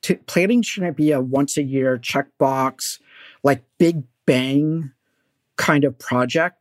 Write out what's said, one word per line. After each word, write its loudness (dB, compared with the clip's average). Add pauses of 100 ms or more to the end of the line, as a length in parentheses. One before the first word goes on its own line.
To, 0
planning 0
shouldn't -4
be 2
a 2
once -2
a -2
year 0
checkbox, -2 (440)
like, 2 (120)
big 2 (220)
bang 0 (640)
kind 2
of -2
project. -2